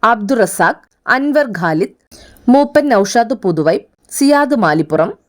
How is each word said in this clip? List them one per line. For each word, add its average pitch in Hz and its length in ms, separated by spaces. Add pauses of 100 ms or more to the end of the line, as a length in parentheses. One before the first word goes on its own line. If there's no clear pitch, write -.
അബ്ദുൾ 226 400
റസാഖ്, 180 380 (240)
അൻവർ 277 420 (120)
ഖാലിദ്, 165 360 (580)
മൂപ്പൻ 285 360
നൌഷാദ് 226 540
പുതുവൈപ്പ്, 160 440 (240)
സിയാദ് 285 520
മാലിപ്പുറം 156 480 (180)